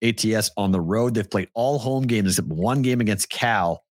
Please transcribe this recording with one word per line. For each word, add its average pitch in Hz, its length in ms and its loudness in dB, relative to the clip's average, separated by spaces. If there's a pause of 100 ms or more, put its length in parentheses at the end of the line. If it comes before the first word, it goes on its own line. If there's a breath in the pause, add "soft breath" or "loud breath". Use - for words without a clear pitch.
A 117 100 2
T 110 220 -2
S 107 240 0
on 98 140 2
the 95 100 2
road. 113 320 0
They've 107 160 -2
played 95 240 -2
all 131 240 0
home 131 280 -2
games 104 260 2
except - 160 -2
one 104 340 0
game 127 180 2
against 104 300 -2
Cal. 98 600 0